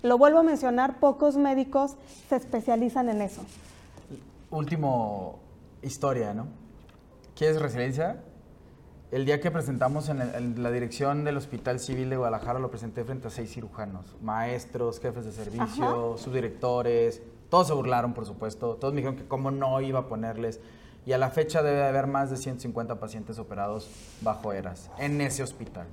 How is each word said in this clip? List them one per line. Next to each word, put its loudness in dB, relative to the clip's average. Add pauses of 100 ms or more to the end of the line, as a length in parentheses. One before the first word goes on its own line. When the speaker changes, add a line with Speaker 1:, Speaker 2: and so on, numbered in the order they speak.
Speaker 1:
lo 6
vuelvo 10
a 10
mencionar, 2
pocos 6
médicos 2 (320)
se 2
especializan 0
en 0
eso. -6 (1080)
Speaker 2:
Último 0 (420)
historia, 0
¿no? -4 (920)
¿Quieres 4
resiliencia? -2 (880)
El 0
día 4
que 2
presentamos 0
en -2
el, -2
en -2
la 0
dirección 0
del 0
Hospital -4
Civil -2
de 0
Guadalajara, 0
lo -2
presenté -6
frente -8
a -6
seis -8
cirujanos, -10
maestros, -2
jefes -6
de -8
servicio, -2
Speaker 1:
Ajá. -8
Speaker 2:
subdirectores, 2 (260)
todos 6
se 0
burlaron, 2
por -8
supuesto, -4
todos -2
me -2
dijeron -4
que -12
cómo -2
no 2
iba 0
a -8
ponerles, -4 (460)
y 0
a 4
la 2
fecha 2
debe 4
haber 2
más 0
de -4
ciento -6
cincuenta -4
pacientes -8
operados -6 (300)
bajo -2
ERAS, -8
en 0
ese -2
hospital. -10